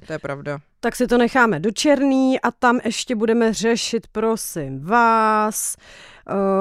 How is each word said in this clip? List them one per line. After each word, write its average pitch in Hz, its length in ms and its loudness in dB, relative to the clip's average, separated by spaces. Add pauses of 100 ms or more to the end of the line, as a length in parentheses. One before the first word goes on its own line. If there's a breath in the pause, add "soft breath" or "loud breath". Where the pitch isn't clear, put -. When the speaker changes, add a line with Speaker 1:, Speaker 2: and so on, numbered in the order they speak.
Speaker 1:
to 160 60 -10
je 156 60 -8
pravda. 143 380 -8 (220)
Speaker 2:
Tak 233 160 -4
si 247 120 0
to 240 100 2
necháme 233 420 2
do 202 120 -2
černý 262 720 2
a 240 100 -2
tam 247 340 2
ještě 233 300 -4
budeme 226 380 2
řešit, 226 580 -2
prosím 196 760 -4
vás. 220 920 2 (540 loud breath)
Eh, - 40 -6 (280)